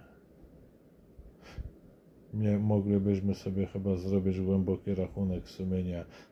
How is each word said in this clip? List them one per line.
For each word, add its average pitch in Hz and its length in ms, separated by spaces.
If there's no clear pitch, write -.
nie, 104 240
moglibyśmy 101 760
sobie 95 320
chyba 98 300
zrobić 95 440
głęboki 95 540
rachunek 92 540
sumienia 92 560